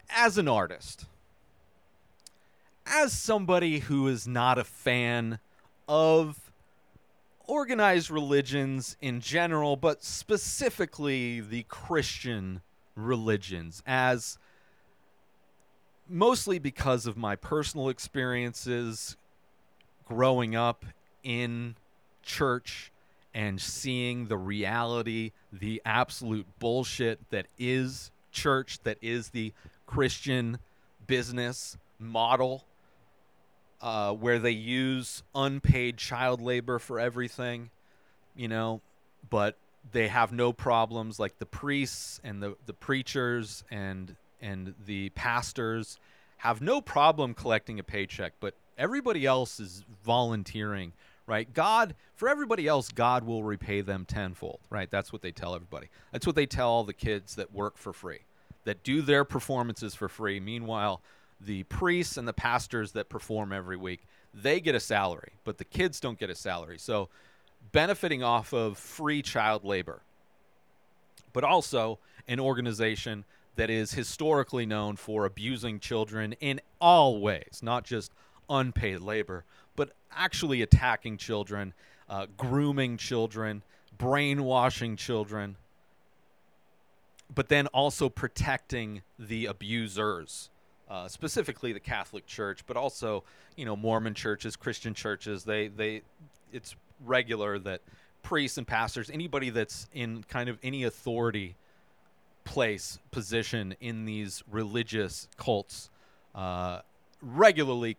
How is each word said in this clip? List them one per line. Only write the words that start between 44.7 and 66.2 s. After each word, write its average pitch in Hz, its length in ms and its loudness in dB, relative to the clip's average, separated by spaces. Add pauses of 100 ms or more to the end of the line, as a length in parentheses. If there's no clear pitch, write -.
the 98 240 -4
pastors 117 880 -2 (380)
have 113 240 0
no 233 200 2
problem 151 540 4
collecting 110 440 0
a 95 40 -8
paycheck, 98 580 -6
but 101 140 -6 (240)
everybody 208 480 0
else 131 320 2
is 98 260 -12 (200)
volunteering, 107 880 0 (340)
right? 113 260 -2
God, 202 420 4 (200)
for 226 140 0
everybody 233 380 0
else, 143 240 2
God 120 340 4
will 113 180 -2
repay 101 380 -2
them 95 240 -4
tenfold, - 560 -6 (100)
right? 95 200 -6
That's 98 220 -2
what 107 100 -10
they 87 100 -8
tell 87 220 -8
everybody. 85 340 -12 (240)
That's 127 140 -4
what 156 100 2
they 147 100 4
tell 123 220 0
all 117 160 4
the 101 80 -6
kids 104 420 -4
that 98 180 -8
work 101 240 -4
for - 160 -12
free, - 280 -14 (440)
that 104 180 -4
do 143 200 0
their 143 220 6
performances 120 720 -4
for 98 140 -6
free. 101 320 -4
Meanwhile, 107 600 -2 (400)
the 98 240 -6
priests 175 520 0
and 120 100 -6
the 113 60 -4
pastors 117 600 0
that 107 160 -4
perform 107 440 -6
every 92 240 -6
week, 92 260 -8 (300)
they 139 280 2
get 160 140 0
a 113 60 2
salary, 98 520 0 (120)
but 107 140 -6
the 95 60 -10
kids 165 360 -2
don't 120 180 -4
get 101 120 -6